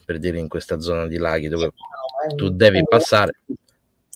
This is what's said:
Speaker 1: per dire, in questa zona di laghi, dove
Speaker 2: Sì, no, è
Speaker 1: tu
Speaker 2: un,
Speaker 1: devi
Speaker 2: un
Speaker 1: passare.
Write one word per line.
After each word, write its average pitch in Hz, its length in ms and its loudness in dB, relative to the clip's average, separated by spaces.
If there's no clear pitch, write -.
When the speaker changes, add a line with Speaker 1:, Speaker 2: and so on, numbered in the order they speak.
Speaker 1:
per 82 160 -6
dire, 85 200 -2
in 80 80 -6
questa 82 320 -6
zona 82 280 -4
di 82 100 -6
laghi, 82 300 -2
dove 82 260 -2
Speaker 2:
Sì, - 540 -10
no, 156 40 -6
è - 40 -8
Speaker 1:
tu 147 100 -2
Speaker 2:
un, 92 120 -2
Speaker 1:
devi 98 220 6
Speaker 2:
un - 60 4
Speaker 1:
passare. 107 540 2